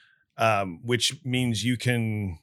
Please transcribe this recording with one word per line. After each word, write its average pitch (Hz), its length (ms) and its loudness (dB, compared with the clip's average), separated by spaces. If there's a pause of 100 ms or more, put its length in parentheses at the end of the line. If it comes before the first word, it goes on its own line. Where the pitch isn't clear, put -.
(380)
um, 101 460 0
which 120 400 0
means 123 400 0
you 123 140 0
can 110 640 0